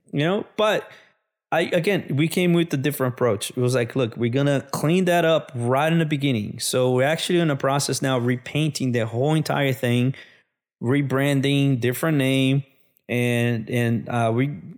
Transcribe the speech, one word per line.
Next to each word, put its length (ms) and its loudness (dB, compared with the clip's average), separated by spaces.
you 60 -2
know, 260 -2
but 340 0
I, 100 2
again, 320 0
we 140 2
came 240 2
with 200 2
a 40 0
different 360 -2
approach. 360 0
It 80 -10
was 180 0
like, 200 -2
"Look, 220 -2
we're 140 -2
gonna 300 0
clean 340 0
that 200 2
up 300 2
right 360 0
in 80 4
the 60 2
beginning." 540 -2
So 320 2
we're 120 4
actually 360 0
in 100 2
the 60 0
process 460 -2
now 160 0
repainting 760 -2
the 120 0
whole 300 0
entire 360 0
thing, 440 0
rebranding, 1000 0
different 380 0
name, 460 2
and, 640 -2
and, 400 0
uh, 240 0
we 240 -2